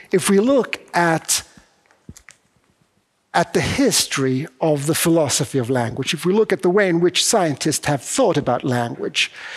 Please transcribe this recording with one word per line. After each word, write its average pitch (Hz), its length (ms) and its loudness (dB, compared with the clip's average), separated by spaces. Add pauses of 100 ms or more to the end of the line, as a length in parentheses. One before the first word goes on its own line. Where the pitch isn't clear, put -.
(120)
if 190 180 2
we 196 80 4
look 247 420 2 (140)
at, 170 480 0 (1900)
at 175 200 0
the 190 60 2
history 139 880 0 (140)
of 151 260 0
the 156 80 0
philosophy 151 640 0
of 117 100 -2
language, 123 460 -2
if 156 100 -6
we 180 80 2
look 208 200 2
at 185 100 -2
the 185 80 2
way 196 180 4
in 170 120 2
which 175 240 2
scientists 160 640 0
have 143 160 -2
thought 196 340 0
about 127 260 -2
language, 123 720 -4 (240)